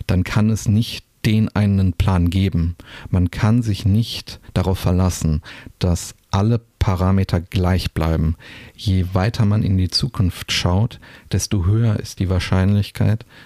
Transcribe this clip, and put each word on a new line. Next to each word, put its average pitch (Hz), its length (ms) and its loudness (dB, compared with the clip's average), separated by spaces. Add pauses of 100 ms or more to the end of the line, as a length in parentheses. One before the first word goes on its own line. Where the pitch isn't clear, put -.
dann 90 160 0
kann 107 260 0
es 110 180 -2
nicht 107 380 -2 (200)
den 110 240 2
einen 98 440 2
Plan 87 360 2
geben. 87 460 0 (340)
Man 90 220 2
kann 113 300 2
sich 107 240 -2
nicht - 540 0 (140)
darauf 90 260 0
verlassen, 90 640 0 (380)
dass - 360 -2 (160)
alle 113 300 0 (180)
Parameter 92 640 2
gleich 90 500 0
bleiben. 80 440 0 (400)
Je 92 380 0
weiter 101 320 0
man 107 180 2
in 98 140 0
die 92 120 0
Zukunft - 600 -2
schaut, 95 480 0 (320)
desto 98 340 -2
höher 110 340 2
ist - 200 -12
die 95 100 0
Wahrscheinlichkeit, 98 960 0 (200)